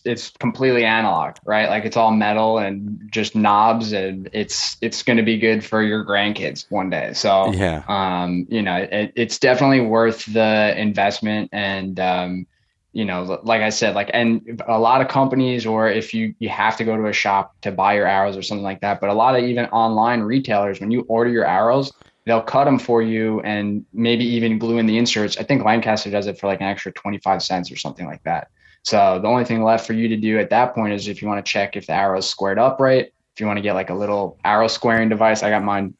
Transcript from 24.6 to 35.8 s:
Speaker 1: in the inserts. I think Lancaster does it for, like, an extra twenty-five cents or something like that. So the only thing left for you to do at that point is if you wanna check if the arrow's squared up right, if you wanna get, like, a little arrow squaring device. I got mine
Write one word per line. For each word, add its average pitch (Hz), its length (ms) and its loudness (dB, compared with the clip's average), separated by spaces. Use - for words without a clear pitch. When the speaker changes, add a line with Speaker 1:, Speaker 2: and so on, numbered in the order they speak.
Speaker 1:
in 110 100 2
the 110 100 2
inserts. 110 400 0
I 110 60 -6
think 139 200 2
Lancaster 110 480 0
does 101 160 -2
it 98 100 -8
for, 101 100 -6
like, 95 140 -2
an 98 60 -2
extra 98 240 -6
twenty-five 98 500 -4
cents 90 300 -4
or - 60 -14
something 76 280 -10
like 73 180 -14
that. 80 260 -4
So 98 380 4
the 107 60 0
only 123 180 2
thing 113 180 -2
left 113 240 2
for 117 60 -4
you 113 160 0
to 113 80 0
do 110 200 0
at 104 120 0
that 123 260 2
point 107 180 -2
is 101 140 -6
if 101 140 -10
you 104 60 -6
wanna 104 160 -4
check 101 340 -4
if 95 100 -10
the 80 60 -4
arrow's 95 360 0
squared 98 300 -2
up 135 200 2
right, 131 260 4
if - 340 -20
you 107 80 -2
wanna 104 140 -2
get, 101 120 -2
like, 95 160 -2
a 87 60 -4
little 101 480 -2
arrow 107 240 4
squaring 113 400 0
device. 110 360 2
I 104 60 0
got 104 140 2
mine 98 360 -2